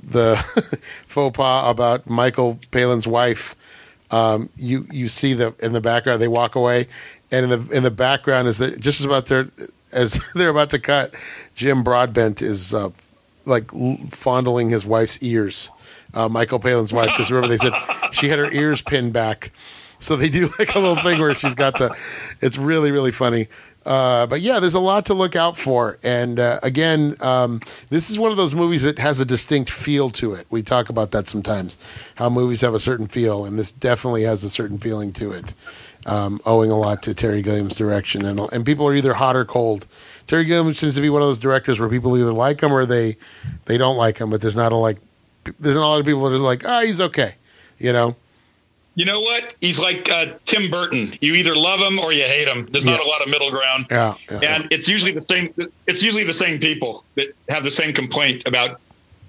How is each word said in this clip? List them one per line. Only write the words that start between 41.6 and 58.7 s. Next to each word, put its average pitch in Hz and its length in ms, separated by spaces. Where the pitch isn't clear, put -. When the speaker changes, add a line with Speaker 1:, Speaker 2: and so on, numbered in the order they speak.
Speaker 1:
where 117 80
people 123 300
either 120 140
like 135 300
him 147 100
or 131 140
they, 117 300
they 113 120
don't 131 200
like 113 200
him, 113 120
but 107 100
there's 107 160
not 113 160
a, 117 40
like, 110 220
there's 147 160
not 156 80
a 151 40
lot 151 120
of 143 60
people 143 220
that 131 60
are 131 40
like, 127 280
"Ah, 240 160
he's 202 200
okay," 131 320
you 123 140
know? 120 240
Speaker 2:
You 170 100
know 202 160
what? 233 400
He's 175 200
like, 180 280
uh, 165 180
Tim 202 260
Burton. 160 500
You 151 140
either 175 220
love 180 240
him 190 180
or 160 140
you 147 100
hate 143 240
him. 123 240
There's 131 160
not 165 140
Speaker 1:
Yeah. 151 60
Speaker 2:
a 151 40
lot 151 120
of 135 60
middle 143 220
ground. 131 400
Speaker 1:
Yeah, 117 240
yeah, 107 60
Speaker 2:
And 156 260
Speaker 1:
yeah. 156 80
Speaker 2:
it's 160 180
usually 190 220
the 156 100
same, 175 320
it's - 120
usually 214 220
the 170 100
same 165 280
people 151 440
that 139 100
have 143 160
the 139 80
same 156 200
complaint 131 540
about, 123 340